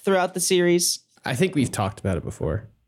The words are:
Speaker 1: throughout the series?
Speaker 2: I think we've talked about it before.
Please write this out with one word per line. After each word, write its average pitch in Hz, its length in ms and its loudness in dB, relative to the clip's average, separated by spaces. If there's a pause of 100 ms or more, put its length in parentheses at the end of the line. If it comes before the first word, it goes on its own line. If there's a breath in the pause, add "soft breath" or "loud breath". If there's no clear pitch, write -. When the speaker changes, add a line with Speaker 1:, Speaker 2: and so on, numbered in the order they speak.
Speaker 1:
throughout 185 320 2
the 185 60 -4
series? 175 600 2 (240)
Speaker 2:
I 127 100 -4
think 185 200 0
we've 131 160 0
talked 98 300 -4
about 95 160 -2
it - 80 -6
before. - 420 -6 (220)